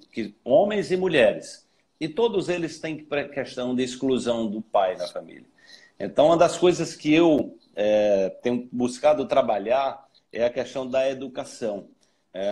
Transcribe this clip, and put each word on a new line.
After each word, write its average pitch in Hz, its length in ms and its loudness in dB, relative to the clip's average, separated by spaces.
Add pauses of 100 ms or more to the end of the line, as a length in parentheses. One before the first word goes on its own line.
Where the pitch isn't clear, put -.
(140)
que, 107 200 -8 (120)
homens 170 460 2
e 185 40 2
mulheres. 160 720 2 (320)
E 156 80 -6
todos 202 400 0
eles 170 320 -4
têm 156 240 -8
pre-, 143 260 -6
questão 123 460 -6
de 127 80 0
exclusão 120 640 -2
do 107 140 -6
pai 95 340 0
na 87 120 -8
família. 82 400 -16 (520)
Então, 131 280 2
uma 165 100 4
das 165 180 4
coisas 170 400 2
que 151 160 -2
eu, 156 460 4 (180)
é, 104 540 2 (140)
tenho 123 280 -2
buscado 131 540 0
trabalhar 123 800 0 (240)
é 110 140 -2
a 120 40 0
questão 127 380 -6
da 131 220 0
educação, 127 800 -8 (440)
é, 98 200 -4